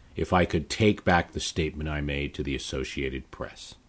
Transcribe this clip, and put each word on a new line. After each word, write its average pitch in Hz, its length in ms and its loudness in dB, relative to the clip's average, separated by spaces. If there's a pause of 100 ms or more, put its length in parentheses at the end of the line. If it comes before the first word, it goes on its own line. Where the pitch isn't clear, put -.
(160)
if 85 160 -2
I 90 140 6
could 82 240 0
take 107 340 4
back 87 280 4
the - 80 -4
statement 78 500 -2
I 73 100 -2
made 71 320 -2
to - 100 -6
the 67 140 -4
Associated 67 760 -6
Press." - 440 -14 (140)